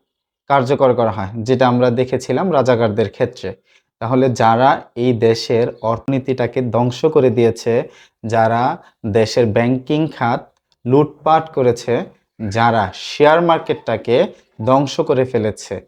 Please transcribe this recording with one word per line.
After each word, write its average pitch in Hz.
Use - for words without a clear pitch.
কার্যকর 135
করা 113
হয়, 98
যেটা 127
আমরা 123
দেখেছিলাম 127
রাজাকারদের 117
ক্ষেত্রে। 98
তাহলে 127
যারা 117
এই 123
দেশের 113
অর্থনীতিটাকে 123
ধ্বংস 120
করে 151
দিয়েছে, 113
যারা 113
দেশের 113
ব্যাংকিং 127
খাত 123
লুটপাট 156
করেছে, 120
যারা 113
শেয়ার 151
মার্কেটটাকে 135
ধ্বংস 135
করে 131
ফেলেছে, 107